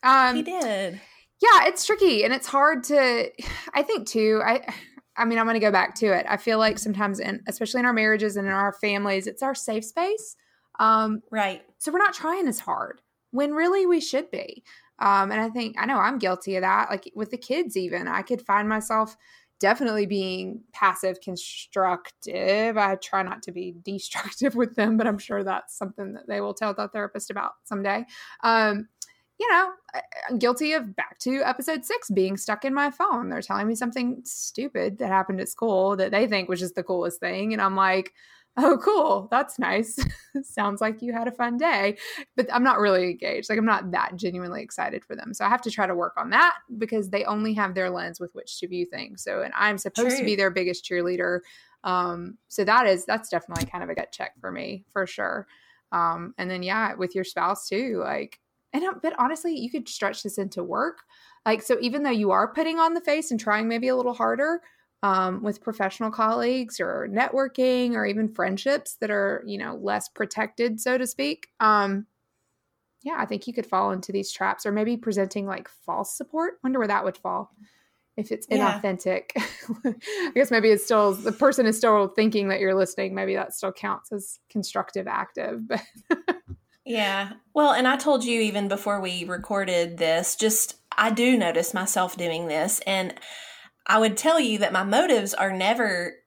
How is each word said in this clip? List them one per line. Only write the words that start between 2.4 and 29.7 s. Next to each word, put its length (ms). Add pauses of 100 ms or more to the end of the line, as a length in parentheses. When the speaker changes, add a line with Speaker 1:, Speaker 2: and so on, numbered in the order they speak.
Speaker 1:
hard 380
to, 460 (220)
<sighs> 220
I 80
think 260
too, 340
I, 240 (480)
I 120
mean, 120
I'm 60
gonna 160
go 100
back 260
to 100
it. 200
I 120
feel 200
like 200
sometimes, 420
in, 260
especially 340
in 60
our 60
marriages 460
and 100
in 60
our 180
families, 540
it's 160
our 120
safe 300
space. 520 (420)
Um, 520
Speaker 2:
Right. 320 (140)
Speaker 1:
so 160
we're 60
not 160
trying 340
as 120
hard 420 (280)
when 220
really 320
we 160
should 300
be. 340 (360)
Um, 320
and 80
I 100
think, 280
I 60
know 140
I'm 200
guilty 380
of 60
that. 260
Like 260
with 160
the 60
kids 400
even, 320
I 140
could 180
find 300
myself 460 (420)
definitely 480
being 560 (100)
passive 480
constructive. 1600
I 200
try 260
not 220
to 80
be 300
destructive 720
<laughs> 20
with 200
them, 200
but 100
I'm 120
sure 260
that's 320
something 380
that 120
they 140
will 140
tell 200
the 140
therapist 420
about 220 (120)
someday. 420 (360)
Um, 460 (500)
you 120
know, 220 (220)